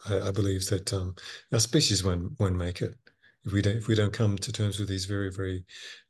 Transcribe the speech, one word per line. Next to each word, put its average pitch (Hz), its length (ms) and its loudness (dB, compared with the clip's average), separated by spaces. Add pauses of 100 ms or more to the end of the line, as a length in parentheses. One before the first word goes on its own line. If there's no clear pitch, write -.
I, 98 200 2
I 98 40 0
believe 95 360 0
that, 95 260 -2
um, 92 220 -2 (360)
our 117 80 4
species 110 440 4
won't, 90 360 0
won't 92 160 2
make 87 260 -4
it. - 140 -4 (480)
If 98 80 -6
we 101 100 4
don't, 101 160 2
if 110 100 -6
we 110 80 4
don't 101 180 4
come 101 240 2
to 98 140 -6
terms 104 280 -2
with 101 80 -2
these 95 180 -4
very, 98 260 -4
very, 92 340 -6 (440)